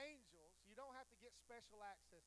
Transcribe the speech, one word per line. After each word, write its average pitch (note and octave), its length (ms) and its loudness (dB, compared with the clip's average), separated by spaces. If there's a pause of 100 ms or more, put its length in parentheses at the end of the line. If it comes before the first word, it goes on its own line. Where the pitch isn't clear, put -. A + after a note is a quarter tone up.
angels." F3+ 560 -2
You G3 160 -6
don't C4+ 160 4
have C4 160 0
to A3+ 80 -10
get A#3 160 -4
special G#3+ 480 -2
access F#3 440 0